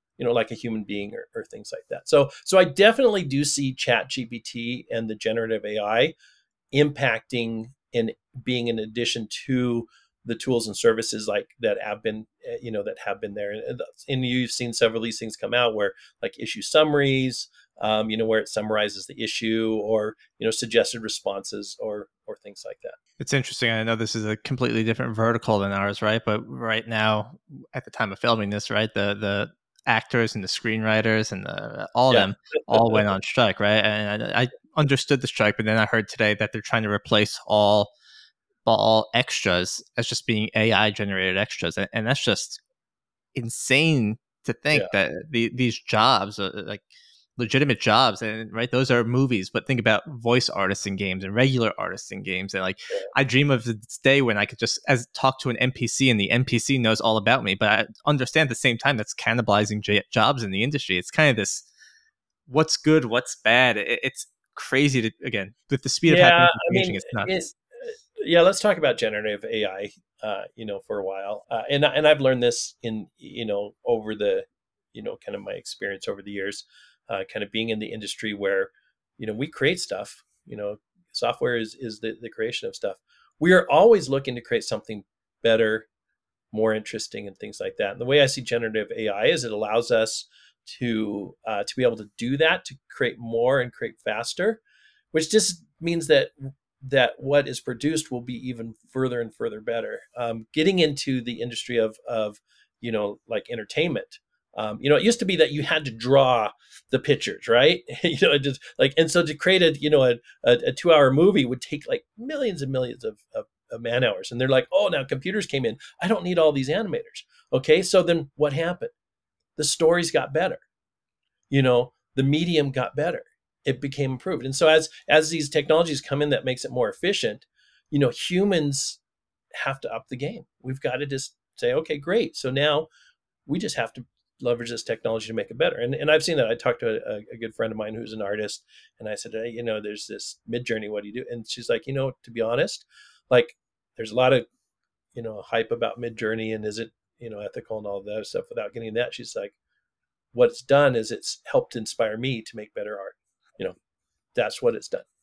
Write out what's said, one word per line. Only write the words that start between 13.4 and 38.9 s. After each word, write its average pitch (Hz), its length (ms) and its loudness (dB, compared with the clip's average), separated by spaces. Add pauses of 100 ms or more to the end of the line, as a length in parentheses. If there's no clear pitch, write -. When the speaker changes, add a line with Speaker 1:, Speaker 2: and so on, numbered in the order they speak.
Speaker 1:
And, 107 120 -10
and, 123 180 -8 (280)
and 131 160 -2
you've 123 260 -2
seen 120 220 -6
several 113 260 2
of 110 60 -4
these 113 120 -6
things 110 200 -10
come - 160 -6
out 120 200 2
where, 101 200 -2 (280)
like, - 160 -8
issue - 240 -10
summaries, 139 840 2 (320)
um, 107 300 0
you 107 80 -2
know, 113 80 0
where 110 140 2
it 107 100 -4
summarizes 107 580 -2
the 113 160 -10
issue 110 580 -2
or, 107 340 -2 (220)
you 110 80 -8
know, 113 60 2
suggested 113 500 0
responses 101 800 -8
or, 104 280 -8 (180)
or 107 100 -14
things - 300 -20
like 110 180 -16
that. - 120 -16 (240)
Speaker 2:
It's - 140 -4
interesting. 127 360 -2
I 110 140 0
know 113 120 0
this 110 200 -4
is 110 100 -4
a 107 100 -2
completely 120 480 -2
different 113 320 -2
vertical 113 440 2
than 98 120 0
ours, 101 300 -2
right? 110 220 2
But 107 240 0
right 113 400 -4
now, 110 520 0 (340)
at 131 120 -8
the - 60 -18
time 104 200 -4
of - 80 -10
filming 113 300 2
this, 104 200 -6
right, 110 240 0
the, 101 260 -2
the 101 300 -2 (360)
actors 113 500 0
and 104 80 -4
the 92 40 -8
screenwriters 110 840 0
and 98 140 -8
the, 107 500 -8
all 127 140 6
of 123 60 6
Speaker 1:
Yeah. 101 120 6
Speaker 2:
them 101 80 -4 (320)
all 113 240 6
went 107 160 4
on 95 160 0
strike, 110 360 2
right? 107 240 4
And 107 400 0
I, 120 200 0
I 127 40 0 (280)
understood 139 460 2
the 127 60 -4
strike, 107 280 2
but 110 100 -4
then 110 120 2
I 107 80 6
heard 110 240 0
today 107 260 2
that 104 160 -2
they're 110 100 -8
trying 113 220 0
to 104 60 -2
replace 104 580 2
all, 104 420 4 (760)
all 110 480 4